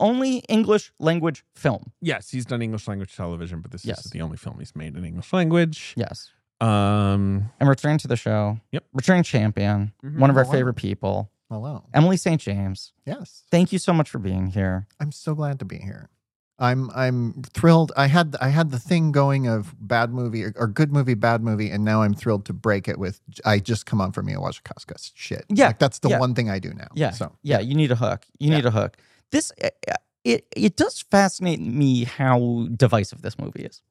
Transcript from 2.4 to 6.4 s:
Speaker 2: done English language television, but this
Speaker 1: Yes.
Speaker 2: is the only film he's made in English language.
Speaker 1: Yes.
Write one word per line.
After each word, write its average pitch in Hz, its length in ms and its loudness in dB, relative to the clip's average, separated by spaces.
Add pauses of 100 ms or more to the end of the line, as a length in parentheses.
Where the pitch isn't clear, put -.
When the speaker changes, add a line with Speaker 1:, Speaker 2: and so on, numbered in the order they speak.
Speaker 2:
done 117 160 -4
English 110 280 -6
language 98 260 -8
television, 85 460 -8
but - 100 -16
this - 140 -16
Speaker 1:
Yes. - 200 -10
Speaker 2:
is 107 60 -16
the - 100 -10
only 80 160 -8
film - 220 -14
he's - 160 -16
made 76 220 -12
in 87 80 -10
English 85 280 -10
language. 170 640 0
Speaker 1:
Yes. - 340 -8 (300)